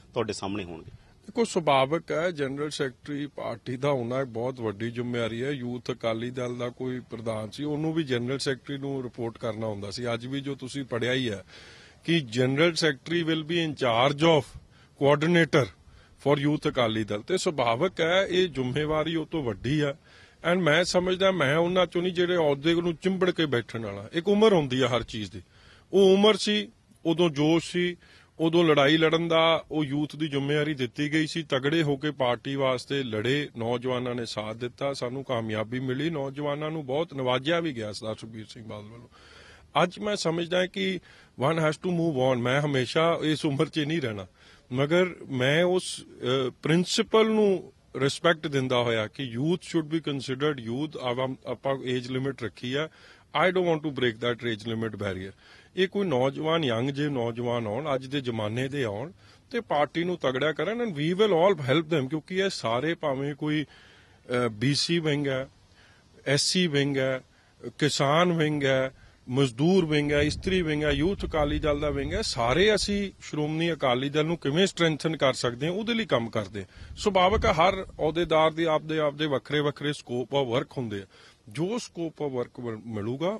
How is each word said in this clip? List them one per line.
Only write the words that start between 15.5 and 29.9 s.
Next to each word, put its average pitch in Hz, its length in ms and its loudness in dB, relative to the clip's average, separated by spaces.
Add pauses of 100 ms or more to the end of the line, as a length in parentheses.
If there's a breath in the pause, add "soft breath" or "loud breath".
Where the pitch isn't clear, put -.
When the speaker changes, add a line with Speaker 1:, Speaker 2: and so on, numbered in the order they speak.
Speaker 2:
for 143 200 4
youth 147 220 0
ਅਕਾਲੀ 113 340 0
ਦਲ, 104 180 -4
ਤੇ 180 160 -2
ਸੁਭਾਵਿਕ 139 640 0
ਹੈ 180 280 2
ਇਹ 185 180 2
ਜ਼ਿੰਮੇਵਾਰੀ 151 680 -2
ਉਹ 156 100 -2
ਤੋਂ 160 180 -4
ਵੱਡੀ 120 380 -2
ਹੈ। 143 180 -2 (540 loud breath)
And 185 80 0
ਮੈਂ 160 220 4
ਸਮਝਦਾ 185 480 2
ਮੈਂ 151 260 2
ਉਹਨਾਂ 180 280 4
ਚੋਂ 170 160 -2
ਨਹੀਂ 180 120 0
ਜਿਹੜੇ 175 220 2
ਅਹੁਦੇ 151 380 2
ਨੂੰ 170 220 0
ਚਿੰਬੜ 185 360 0
ਕੇ 170 140 0
ਬੈਠਣ 117 400 -2
ਵਾਲਾ। 101 280 -8
ਇੱਕ 170 140 -2
ਉਮਰ 208 260 6
ਹੁੰਦੀ 135 280 2
ਹੈ 127 60 4
ਹਰ 120 160 2
ਚੀਜ਼ 104 280 -8
ਦੀ, 92 100 -12 (520 soft breath)
ਉਹ 190 200 8
ਉਮਰ 202 220 6
ਸੀ, 208 360 -2 (340)
ਉਦੋਂ 165 240 4
ਜੋਸ਼ 151 420 2
ਸੀ, 175 260 -2 (420 loud breath)
ਉਦੋਂ 165 240 4
ਲੜਾਈ 147 340 6
ਲੜਨ 160 300 2
ਦਾ, 160 440 4
ਉਹ 151 140 0
ਯੂਥ 143 300 -4